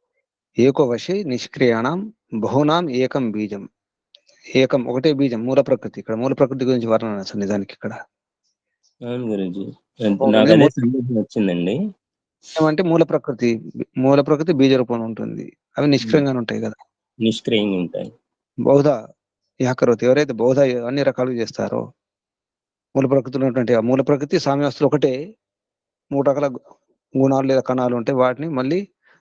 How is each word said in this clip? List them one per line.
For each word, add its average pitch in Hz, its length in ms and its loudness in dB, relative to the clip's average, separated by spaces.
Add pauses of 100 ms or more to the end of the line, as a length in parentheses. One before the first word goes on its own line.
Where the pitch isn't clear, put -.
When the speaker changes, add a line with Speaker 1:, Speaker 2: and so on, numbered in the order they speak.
(580)
Speaker 1:
"ఏకో 135 300 4
వశి 180 360 -4
నిష్క్రియాణం 131 880 -2 (220)
బహునాం 147 560 0
ఏకం 127 400 -2
బీజం." 101 380 -6 (880)
ఏకం 131 280 2
ఒకటే 131 280 0
బీజం, 123 340 -2
మూల 131 140 2
ప్రకృతి. 123 400 -2
ఇక్కడ 110 140 -6
మూల 127 180 -2
ప్రకృతి 131 320 0
గురించి 123 220 0
వర్ణన 110 320 0
అసలు 98 220 -8
నిజానికి 101 320 -4
ఇక్కడ. - 200 -10 (1120)
Speaker 2:
అవును 123 200 -6
గురూజీ. 98 340 -4
Speaker 1:
ఓకే, - 480 -6
Speaker 2:
నాకు 107 280 2
అదే 110 200 6
Speaker 1:
మూల 143 120 8
Speaker 2:
సందేహం 123 500 -2
వచ్చిందండి. 101 760 -2 (680)
Speaker 1:
ఏమంటే 156 200 2
మూల 165 200 2
ప్రకృతి, 123 680 -4 (260)
మూల 139 220 4
ప్రకృతి 156 320 0
బీజ 135 200 4
రూపంలో 120 320 0
ఉంటుంది, 110 520 -10 (220)
అవి 143 60 0
Speaker 2:
ఉమ్. 147 60 2
Speaker 1:
నిష్క్రియంగానే 131 480 2
ఉంటాయి 110 220 -4
కదా. 110 260 -8 (340)
Speaker 2:
నిష్క్రియంగా 110 560 0
ఉంటాయి. - 360 -6 (480)
Speaker 1:
బహుధా 135 480 2 (520)
యః 127 120 0
కరోతి, 120 340 2
ఎవరైతే 135 260 4
బహుధా 123 540 2
అన్ని 139 160 -2
రకాలు 131 280 0
చేస్తారో, 117 640 -6 (1040)
మూల 135 100 2
ప్రకృతిలో 131 400 0
ఉన్నటువంటి 120 280 0
ఆ 113 60 4
మూల 131 220 2
ప్రకృతి 147 360 0
సామ్యాస్తులు 143 480 0
ఒకటే, 147 500 -2 (760)
మూడు 139 180 0
రకాల 143 160 0 (680)
గుణాలు 135 300 2
లేదా 135 140 2
కణాలు 123 360 -2
ఉంటాయి. 127 220 -2
వాటిని 127 300 0
మళ్ళీ 151 400 -4 (320)